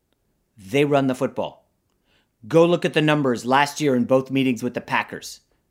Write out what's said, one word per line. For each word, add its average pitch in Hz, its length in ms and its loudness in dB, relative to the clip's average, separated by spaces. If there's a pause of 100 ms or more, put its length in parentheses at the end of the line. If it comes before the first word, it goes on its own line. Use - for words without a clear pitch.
(560)
they 120 300 0
run 139 220 2
the 127 60 0
football. - 540 -6 (800)
Go 165 160 6
look 175 220 0
at 135 80 -4
the 156 80 2
numbers 135 420 0
last 139 380 0
year 139 120 2
in 120 120 2
both 131 240 2
meetings 131 320 -2
with 123 100 -4
the 127 80 -6
Packers. - 600 -6 (300)